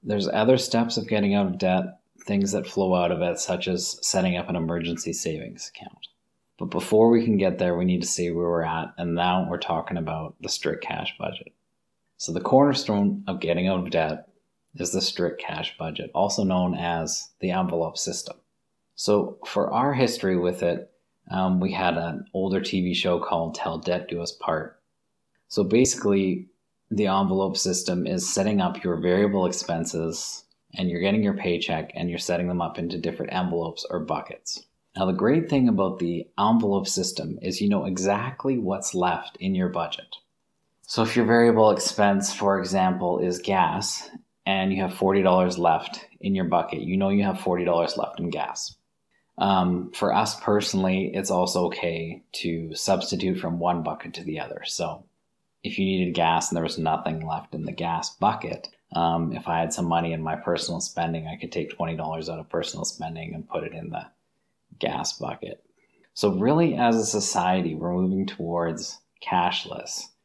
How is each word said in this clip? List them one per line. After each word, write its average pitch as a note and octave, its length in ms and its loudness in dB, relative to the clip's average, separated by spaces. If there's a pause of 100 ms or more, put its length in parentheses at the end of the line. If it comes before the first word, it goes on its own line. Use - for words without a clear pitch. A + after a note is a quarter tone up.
There's G2+ 260 0
other B2 300 6
steps A#2 400 0
of G#2 100 -4
getting G2+ 280 2
out G2+ 100 4
of F#2 140 -4
debt, F#2 400 0 (260)
things G2 280 0
that - 120 -2
flow - 300 0
out F2 160 2
of E2 100 -2
it, F2 160 0
such - 300 -2
as - 340 -4
setting - 340 0
up F2 140 -6
an F2 60 -2
emergency E2+ 580 -4
savings - 640 -8
account. - 320 -20 (500)
But F2+ 140 -6
before A2 380 6
we A#2 160 6
can A2 100 4
get F#2+ 240 2
there, F2+ 160 2
we F2 80 0
need F2+ 180 2
to F2 60 -4
see F2 240 -2
where E2+ 180 0
we're E2+ 140 2
at, D#2+ 340 -4
and F2 160 -4
now F2+ 360 2
we're F2 80 -2
talking E2+ 400 -4
about D#2+ 420 -6
the F2+ 80 -10
strict - 380 -4
cash - 340 -6
budget. - 300 -10 (680)
So - 160 -10
the E2+ 80 -2
cornerstone A2 880 4
of F#2 140 -6
getting E2+ 260 0
out F#2+ 120 2
of F2 100 -6
debt D#2 400 -2 (440)
is - 200 -6
the F#2+ 80 0
strict - 400 -2
cash - 360 -8
budget, - 380 -8
also G2+ 300 2
known F2+ 280 2
as E2 540 -4 (140)
the F#2 100 -2
envelope F2 460 -2
system. - 400 -8 (580)
So - 500 2
for - 280 0
our C3+ 200 2
history A2+ 460 2
with F2 240 0
it, E2+ 260 0 (400)
um, F#2 300 2
we F#2+ 140 2
had F2+ 240 2
an E2 260 -4 (100)
older F#2+ 280 0
T F#2+ 200 0
V F2+ 120 0
show F2 260 2
called E2 360 -2
Till E2 240 -4
Debt F2 280 -4
Do E2+ 140 -6
Us E2+ 100 -6
Part. - 500 -4 (680)
So G2+ 160 2
basically, G2 840 2 (420)
the G#2 180 2
envelope F#2+ 500 2
system F2+ 500 -2
is F2+ 260 -2
setting G2+ 280 2
up F2+ 200 -2
your F2 140 0
variable F#2 500 2
expenses, E2 1000 -4 (300)
and F#2 140 -2
you're E2+ 120 -2
getting G2+ 200 2
your G2+ 120 2
paycheck E2+ 640 -2
and F2 140 -4
you're E2+ 80 -4
setting F2 300 -2
them F2 140 -2
up E2+ 180 -4
into F2 180 -4
different - 360 -6
envelopes E2+ 560 -2
or F2 100 -4
buckets. - 640 -6 (340)
Now, F#2+ 100 0
the F#2+ 40 2
great C3 380 2
thing C3 180 4
about G2 320 2
the E2+ 260 -2 (140)
envelope G2+ 480 4
system - 540 -4
is F2+ 180 -4
you G#2 80 2
know G2+ 160 2
exactly G2+ 760 0
what's F#2+ 380 -2
left F2+ 460 -2
in F#2+ 120 0
your F#2 140 2
budget. - 480 -6 (680)
So - 200 0
if A2 140 2
your A#2 80 4
variable A2+ 460 8
expense, G2+ 600 2
for G2 240 2
example, F#2 600 2
is F2+ 200 0
gas, F#2 680 0 (360)
and G2 260 2
you F#2+ 100 0
have F#2+ 120 -2
forty F#2+ 280 4
dollars F2+ 360 4
left E2 480 2 (160)
in G2 120 0
your F#2 120 0
bucket, E2 340 0
you F2+ 160 -2
know G2 140 2
you G2+ 140 4
have F#2+ 180 -2
forty F2 240 0
dollars E2+ 320 0
left - 240 -6
in F2 80 -4
gas. - 480 -8 (600)
Um, F#2 540 2
for - 220 0
us G#2+ 260 2
personally, F#2+ 760 2
it's F#2+ 180 -2
also F2+ 340 2
okay E2 580 -6 (100)
to E2 400 -4
substitute F#2 640 -2
from F2 220 -4
one F2 240 0
bucket - 300 -8
to - 100 -12
the D#2 160 -6
other. - 240 -10
So - 400 -6 (600)
if - 140 -6
you G2 60 2
needed F#2 280 2
gas E2+ 360 2
and F2 60 -2
there E2+ 80 0
was D#2+ 140 -4
nothing D#2+ 480 -2
left D#2+ 300 -8
in D#2 100 -8
the D#2 60 -8
gas E2+ 460 -4
bucket, - 520 -2 (260)
um, E2 380 2
if D#2 140 -8
I E2 120 0
had E2 140 0
some F2+ 140 -2
money E2 260 0
in D#2+ 80 -6
my D#2+ 140 -4
personal E2 440 -4
spending, E2 460 -4
I D#2+ 120 -10
could - 140 -12
take D#2+ 240 -6
twenty E2 220 -4
dollars D#2+ 320 -6
out D#2+ 100 -8
of D#2 100 -16
personal - 360 -6
spending E2 480 -10
and D#2+ 160 -12
put D#2+ 140 -6
it D#2+ 100 -10
in E2 160 -12
the - 160 -8 (760)
gas - 340 -4
bucket. - 500 -10 (500)
So - 160 2
really, C3 460 4
as A#2 200 4
a A2 100 2
society, F#2 680 0
we're F2 200 -4
moving F#2+ 340 0
towards E2+ 720 -4 (280)
cashless. - 760 -2 (220)